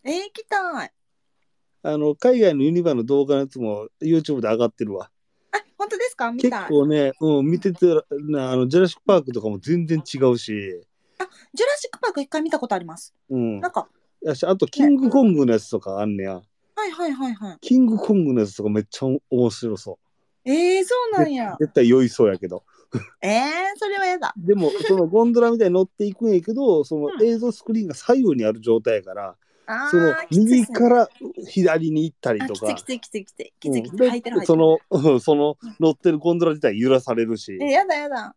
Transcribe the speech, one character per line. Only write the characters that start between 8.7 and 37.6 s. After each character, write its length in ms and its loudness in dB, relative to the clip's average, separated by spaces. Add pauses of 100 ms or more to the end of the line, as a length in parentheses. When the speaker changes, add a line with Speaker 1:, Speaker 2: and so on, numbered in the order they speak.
Speaker 2:
ュ 20 6
ラ 80 4
シ 60 -6
ッ 40 -20
ク 80 -20
パ 120 6
ー 60 0
ク 80 -8
と 80 -4
か 80 -4
も 100 -4
全 280 -2
然 120 -2
違 260 -10
う 140 4
し。 140 -10 (680)
Speaker 1:
あ、 100 -6 (260)
ジ 80 -2
ュ 40 2
ラ 100 0
シ 120 -10
ッ 20 -12
ク 100 -16
パ 80 -2
ー 40 -2
ク 80 -4
一 80 -8
回 140 -4
見 80 -4
た 80 -2
こ 100 -6
と 60 0
あ 40 -2
り 60 -8
ま 120 -16
す。 180 -20 (160)
Speaker 2:
う 60 -4
ん。 240 -2
Speaker 1:
な 80 -6
ん 40 -6
か、 160 -6 (340)
Speaker 2:
や 120 -2
し、 100 -4
あ 120 0
と、 100 0
キ 160 -2
ン 140 6
グ 140 2
コ 120 4
ン 120 6
グ 120 4
の 60 4
や 80 4
つ 80 -20
と 100 -4
か 220 -8
あ 40 -2
ん 120 -4
ね 80 -6
や。 100 -8
Speaker 1:
ね。 80 -14 (320)
は 120 -6
い 40 -6
は 180 -6
い 40 -4
は 160 -6
い 60 -6
は 200 -12
い。 60 -20
Speaker 2:
キ 180 2
ン 80 4
グ 100 0
コ 180 0
ン 100 4
グ 100 0
の 60 2
や 60 2
つ 100 -14
と 80 -8
か 60 0
め 100 0
っ 80 -4
ち 140 -10
ゃ 40 -2
面 440 0
白 260 -8
そ 220 -16 (460)
う。 60 -4
Speaker 1:
え 300 2
ー、 40 0
そ 100 -2 (180)
う 60 0
な 60 4
ん 80 -2
や。 200 -6
Speaker 2:
ぜ-、 40 -12 (100)
絶 80 -12
対 140 4
酔 160 6
い 40 0
そ 160 0
う 40 4
や 100 -2
け 100 -10
ど。 160 -12 (560)
Speaker 1:
え 80 -6
ー、 120 0 (360)
そ 100 -6
れ 120 -6
は 80 -2
や 120 -2
だ。 180 -6
Speaker 2:
で 180 0
も、 160 0 (160)
そ 100 4
の 100 0
ゴ 180 2
ン 80 2
ド 80 4
ラ 100 4
み 80 0
た 80 2
い 20 2
に 60 0
乗 80 2
っ 60 -2
て 180 -6
い 80 -6
く 120 -6
ん 60 2
や 80 4
け 140 -6
ど、 300 2
そ 140 -6
の 240 -2
映 160 2
像 140 -2
ス 100 -14
ク 100 -6
リ 100 -2
ー 20 -4
ン 40 -8
が 60 -8
左 200 0
右 160 2
に 140 0
あ 80 2
る 80 -6
状 200 2
態 160 0
や 60 -4
か 120 -16
ら、 140 -10
Speaker 1:
う 40 -12
ん。 20 -20 (320)
あ 200 -8
ー、 40 -4
Speaker 2:
そ 80 2
の 160 4 (160)
Speaker 1:
き 160 4
つ 100 6
い 60 6
っ 20 2
す 80 -8
ね。 0 -
Speaker 2:
右 0 -
か 160 2
ら 220 4 (360)
左 440 2
に 140 0
行 100 -8
っ 40 -20
た 140 -4
り 140 -2
と 80 -8
か。 160 -4
Speaker 1:
あ、 40 -4
き 80 -12
つ 120 -8
い 60 -12
き 80 -20
つ 100 -10
い 80 -10
き 60 -20
つ 100 -20
い 180 -16
き 100 -6
つ 60 0
い。 60 -2
き 80 -12
つ 0 -
い 0 -
き 0 -
つ 20 -14
い。 0 -
Speaker 2:
う 20 -14
ん。 40 -10
で、 120 4
Speaker 1:
履 60 -4
い 60 -6
て 80 -10
る 60 -4
履 20 2
い 20 0
て 0 -
る。 60 -6
Speaker 2:
そ 100 4
の、 220 4 (120)
う 260 2
ん、 40 2
そ 140 2
の 240 -2 (220)
乗 100 4
っ 60 -4
て 140 2
る 80 -2
ゴ 140 0
ン 60 0
ド 80 2
ラ 60 0
自 100 -6
体 180 0
揺 100 2
ら 100 4
さ 140 -4
れ 120 0
る 100 -4
し。 240 -12